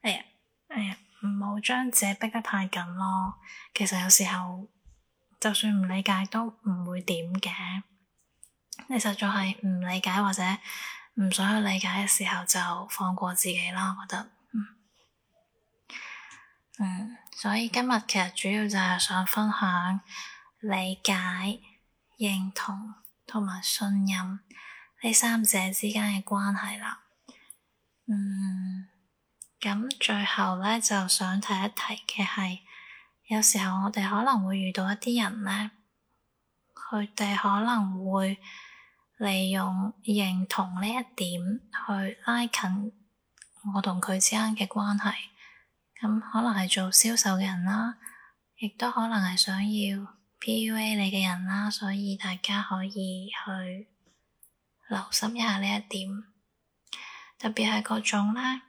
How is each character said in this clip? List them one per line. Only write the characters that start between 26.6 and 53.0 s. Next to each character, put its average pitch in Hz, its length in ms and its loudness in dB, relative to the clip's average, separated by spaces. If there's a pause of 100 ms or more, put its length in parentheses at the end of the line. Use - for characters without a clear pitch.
啦。 - 220 -6 (1080)
嗯， 190 840 -2 (720)
咁 214 360 0
最 202 280 2
後 190 320 2
呢， 214 240 2
就 196 260 2
想 185 320 2
提 208 140 -2
一 196 160 0
提 - 520 -6
嘅 190 60 2
係， 185 320 -2 (680)
有 220 140 2
時 208 180 6
候 190 260 0
我 208 60 0
哋 196 180 0
可 208 140 2
能 240 220 4
會 196 140 0
遇 185 140 -2
到 190 180 0
一 208 60 0
啲 240 260 0
人 202 200 -4
呢， 202 280 -2 (1000)
佢 208 400 -4
哋 202 240 0
可 202 260 2
能 190 480 0
會 190 260 0 (800)
利 190 340 0
用 190 420 0 (100)
認 190 420 2
同 185 360 -2
呢 202 40 0
一 214 60 -2 (240)
點 175 260 -2 (300)
去 196 540 -4
拉 240 200 2
近 202 460 -2 (840)
我 196 80 0
同 185 200 -2
佢 190 180 -2
之 - 120 4
間 220 220 0
嘅 208 140 -2
關 208 320 0
係。 202 140 0 (840)
咁 214 220 0
可 226 220 -2
能 233 120 2
係 185 180 2
做 190 200 0
銷 226 240 6
售 190 220 4
嘅 190 80 2
人 180 180 -2
啦， 220 340 0 (600)
亦 220 100 -4
都 240 240 -2
可 226 160 0
能 226 100 0
係 180 200 2
想 190 260 2
要 202 420 0 (340)
P 220 260 0
U 220 100 0
A 214 200 0
你 196 140 2
嘅 190 160 2
人 180 200 -2
啦， 202 260 0
所 196 220 -4
以 196 240 -2
大 185 180 -4
家 208 260 -2
可 185 220 -4
以 190 460 -6